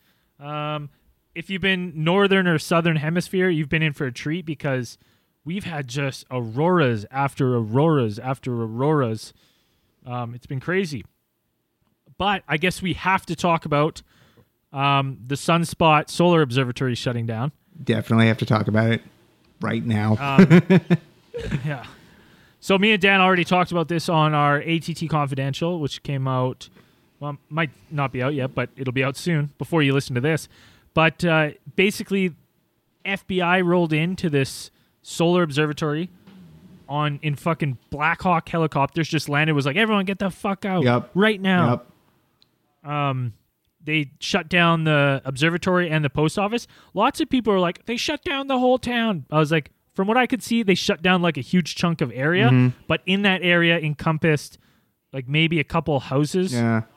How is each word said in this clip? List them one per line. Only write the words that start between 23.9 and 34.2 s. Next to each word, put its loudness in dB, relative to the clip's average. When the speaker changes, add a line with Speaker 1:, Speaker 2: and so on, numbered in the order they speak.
Speaker 1:
on 2
our 2
A -2
T -6
T -6
Confidential, -2
which -6
came -6
out, -4
well, -10
might -4
not -4
be -4
out -2
yet, -6
but -4
it'll -6
be -2
out -4
soon -2
before 0
you 2
listen -2
to 0
this. -2
But, 2
uh, 2
basically, 0
F -8
B -2
I 4
rolled 2
into -2